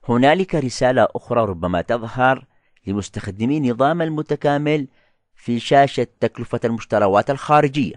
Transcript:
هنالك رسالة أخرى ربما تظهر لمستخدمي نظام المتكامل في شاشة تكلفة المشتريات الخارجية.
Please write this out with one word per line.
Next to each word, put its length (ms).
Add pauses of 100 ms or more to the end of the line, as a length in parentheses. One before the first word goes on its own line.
هنالك 460
رسالة 600
أخرى 300
ربما 360
تظهر 640 (420)
لمستخدمي 720
نظام 420
المتكامل 880 (480)
في 240
شاشة 480 (120)
تكلفة 460
المشتريات 640
الخارجية. 680